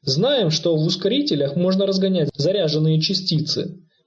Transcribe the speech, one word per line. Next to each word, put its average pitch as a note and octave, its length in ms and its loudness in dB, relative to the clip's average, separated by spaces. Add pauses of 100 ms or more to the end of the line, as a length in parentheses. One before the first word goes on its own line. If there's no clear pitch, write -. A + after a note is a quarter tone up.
Знаем, G3 500 0
что E3+ 240 0
в D#3 100 2
ускорителях F#3 680 0
можно F#3+ 300 2
разгонять F#3+ 500 0
заряженные D#3+ 640 2
частицы. - 800 -4 (280)